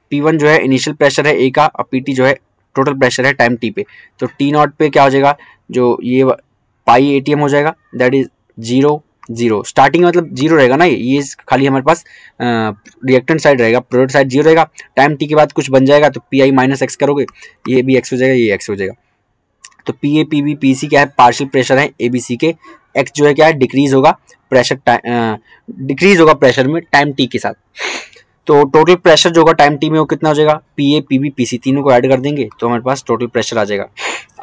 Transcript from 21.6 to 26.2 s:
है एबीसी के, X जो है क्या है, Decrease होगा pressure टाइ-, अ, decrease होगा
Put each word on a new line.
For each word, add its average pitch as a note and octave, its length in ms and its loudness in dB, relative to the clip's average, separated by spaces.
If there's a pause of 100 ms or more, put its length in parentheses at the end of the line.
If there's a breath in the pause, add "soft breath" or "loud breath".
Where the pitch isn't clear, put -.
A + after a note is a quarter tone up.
है C#3+ 140 0 (100)
एबीसी A#2+ 360 -4
के, D#3+ 180 -2 (420 loud breath)
X C3+ 180 -4
जो D3 100 0
है D3 80 4
क्या D#3 120 4
है, D#3+ 80 4
Decrease C3+ 400 0
होगा C3+ 260 2 (300 soft breath)
pressure C3 260 0
टाइ-, A#2+ 340 -2
अ, A2+ 280 -2 (340 soft breath)
decrease D#3 480 0
होगा D#3 140 6